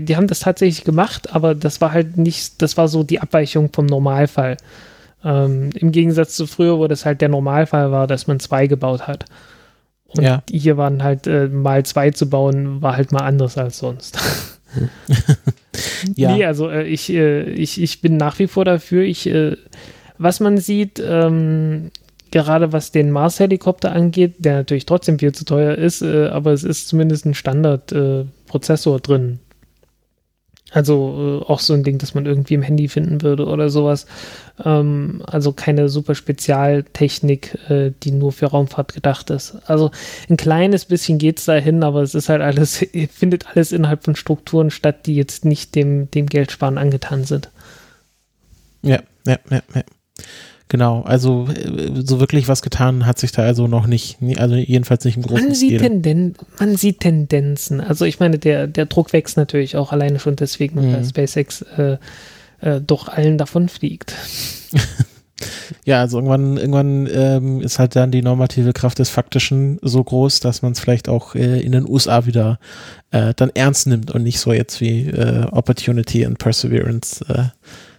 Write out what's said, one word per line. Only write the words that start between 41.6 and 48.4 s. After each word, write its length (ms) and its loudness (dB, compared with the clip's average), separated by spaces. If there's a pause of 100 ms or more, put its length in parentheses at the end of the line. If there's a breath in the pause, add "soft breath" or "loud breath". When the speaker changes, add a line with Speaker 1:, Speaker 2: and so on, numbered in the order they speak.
Speaker 1:
aber 180 2
es 140 -2
ist 160 -2
halt 100 2
alles, 360 2
<laughs> 100 -2 (260)
findet 380 -2
alles 220 2
innerhalb 320 0
von 120 0
Strukturen 540 0
statt, 340 -2
die 120 0
jetzt 280 -2
nicht 300 -2
dem, 360 0
dem 140 0
Geldsparen 540 -2
angetan 460 0
sind. 260 -4 (1300 loud breath)